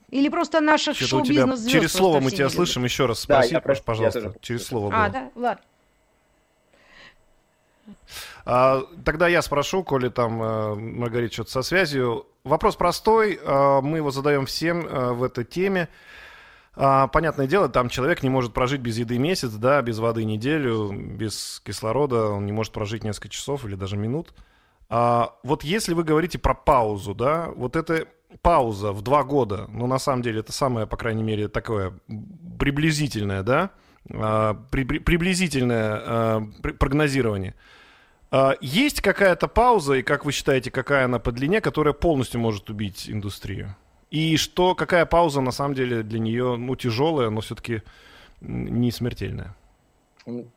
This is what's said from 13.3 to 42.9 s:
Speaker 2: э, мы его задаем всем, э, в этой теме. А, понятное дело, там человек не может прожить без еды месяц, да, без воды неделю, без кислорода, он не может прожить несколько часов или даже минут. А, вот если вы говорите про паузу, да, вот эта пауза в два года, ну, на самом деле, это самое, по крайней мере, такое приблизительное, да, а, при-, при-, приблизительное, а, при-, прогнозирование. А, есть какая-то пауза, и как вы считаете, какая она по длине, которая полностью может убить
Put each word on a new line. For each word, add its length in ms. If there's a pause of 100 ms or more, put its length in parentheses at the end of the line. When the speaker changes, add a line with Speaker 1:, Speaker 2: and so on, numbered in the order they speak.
Speaker 2:
э, 400
мы 160
его 120
задаем 360
всем, 400
э, 260
в 100
этой 220
теме. 440 (880)
А, 320
понятное 400
дело, 200
там 200
человек 340
не 80
может 240
прожить 280
без 160
еды 200
месяц, 340
да, 300
без 160
воды 260
неделю, 680
без 760
кислорода, 640
он 160
не 60
может 200
прожить 320
несколько 260
часов 360
или 100
даже 220
минут. 360 (560)
А, 440 (100)
вот 200
если 300
вы 100
говорите 340
про 160
паузу, 600
да, 420
вот 200
эта 300 (360)
пауза 500
в 100
два 220
года, 460
ну, 180
на 120
самом 220
деле, 180
это 120
самое, 340
по 100
крайней 280
мере, 240
такое 460 (640)
приблизительное, 880
да, 280 (400)
а, 420 (180)
при-, 120
при-, 160
приблизительное, 1040
а, 360 (200)
при-, 120
прогнозирование. 800 (800)
А, 300
есть 400
какая-то 460
пауза, 460
и 80
как 240
вы 60
считаете, 400
какая 340
она 140
по 120
длине, 300
которая 320
полностью 460
может 300
убить 400